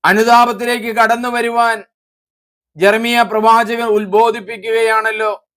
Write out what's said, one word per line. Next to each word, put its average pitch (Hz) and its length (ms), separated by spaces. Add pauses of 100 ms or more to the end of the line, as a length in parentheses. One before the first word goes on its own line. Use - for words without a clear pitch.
അനുതാപത്തിലേക്ക് 233 920
കടന്നു 233 320
വരുവാൻ 233 560 (920)
ജെറമിയ 226 460
പ്രവാചകൻ 226 640
ഉത്ബോധിപ്പിക്കുകയാണല്ലോ. 220 1700